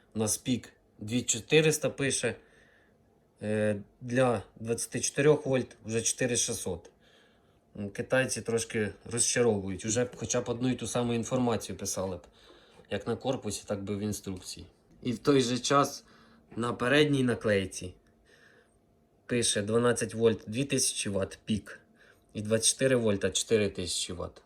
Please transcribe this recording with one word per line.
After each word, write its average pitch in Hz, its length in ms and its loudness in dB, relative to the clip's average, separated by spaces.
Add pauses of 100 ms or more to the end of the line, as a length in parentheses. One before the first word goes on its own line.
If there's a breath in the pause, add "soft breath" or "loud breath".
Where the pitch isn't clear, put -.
(160 soft breath)
у 107 40 -2
нас 107 180 0
пік - 360 -2 (260)
дві 110 220 -2
чотириста 151 680 2
пише, 127 460 -2 (1040 soft breath)
е, 107 400 0 (200)
для 123 400 2 (180)
двадцяти 117 400 -4
чотирьох 147 460 2
вольт 131 400 -2
вже 113 160 -2
чотири 120 360 0
шістсот. 95 520 -4 (840 soft breath)
М, 101 140 -6
китайці 127 520 0
трошки 113 520 -2 (180)
розчаровують, 107 720 2
уже 113 200 0
б - 100 -8
хоча 123 260 -2
б 120 80 -6
одну 120 200 0
і 123 60 2
ту 120 120 -8
саму 120 260 0
інформацію 117 640 -2
писали 95 400 -4
б, - 40 -16 (680 loud breath)
як 101 180 -4
на 117 80 0
корпусі, 113 500 -4
так 98 180 -4
би 104 120 -4
в 98 40 -4
інструкції. 101 680 -6 (340)
І 127 100 -2
в 110 80 -4
той 139 220 4
же 123 180 0
час 139 460 0 (500 soft breath)
на 117 180 -2
передній 139 500 4
наклейці 101 680 0 (1300 soft breath)
пише 113 360 0
дванадцять 117 520 2
вольт 113 340 2
дві 117 180 -2
тисячі - 440 0
ватт 95 360 -4
пік - 340 -4 (540 soft breath)
і 110 80 -8
двадцять 110 320 2
чотири 135 220 4
вольта 101 360 2
чотири 104 380 2
тисячі 92 440 -6
ватт. 85 320 -12